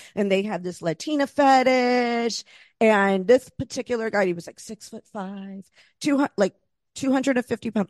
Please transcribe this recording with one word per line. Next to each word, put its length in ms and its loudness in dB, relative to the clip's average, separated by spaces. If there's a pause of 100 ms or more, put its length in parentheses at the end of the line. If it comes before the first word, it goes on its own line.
(160)
and 160 0
they 120 2
have 200 -6
this 180 -8
Latina 440 -2
fetish. 1160 2 (380)
And 460 4
this 220 4
particular 600 -6
guy, 160 0
he 80 -2
was, 140 -10
like, 120 -20
six-foot-five, 1120 -14 (320)
two 160 0
hundred, 200 0
like, 180 0 (380)
two 180 -2
hundred 260 2
and 80 -4
fifty 260 -8
pounds, 180 -2